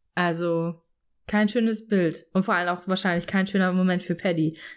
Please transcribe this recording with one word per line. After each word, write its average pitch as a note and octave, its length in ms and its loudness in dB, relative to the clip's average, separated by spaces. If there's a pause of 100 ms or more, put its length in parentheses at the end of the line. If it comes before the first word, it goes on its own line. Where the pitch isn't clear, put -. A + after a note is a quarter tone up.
(140)
Also E3+ 680 -2 (440)
kein G#3 220 2
schönes A3+ 380 -2
Bild. F3 460 0
Und F#3+ 120 2
vor G#3+ 100 0
allem F3 160 0
auch F3 180 -6
wahrscheinlich F3+ 380 0
kein F#3+ 200 0
schöner F#3+ 260 0
Moment F3+ 300 2
für F3 120 -4
Paddy, D#3+ 420 0 (200)